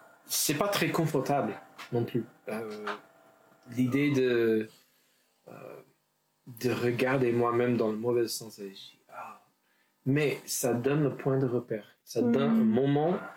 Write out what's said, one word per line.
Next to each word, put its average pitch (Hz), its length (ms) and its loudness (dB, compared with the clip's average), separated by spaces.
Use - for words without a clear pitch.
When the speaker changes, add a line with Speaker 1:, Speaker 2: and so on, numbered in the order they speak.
Speaker 1:
c'est - 320 0
pas 202 100 0
très 175 220 2
confortable 139 640 0
non 120 120 0
plus. 113 200 -2
Euh, 110 200 -6
l'idée 135 360 2
de, 117 560 4
euh, - 40 -18
de 123 80 0
regarder 120 600 0
moi-même 120 440 2
dans 110 140 2
le 107 60 -4
mauvais 120 320 0
sens, 110 300 -10
et 98 100 -12
je 98 60 -14
dis, « - 240 -20
Ah. » - 300 -16
Mais 143 400 0
ça - 280 -2
donne 135 280 0
le 131 120 0
point 135 240 0
de 135 80 2
repère. 117 400 -4
Ça - 180 -2
donne 233 340 2
Speaker 2:
Mm. 110 40 4
Speaker 1:
un 110 40 4
moment 143 540 2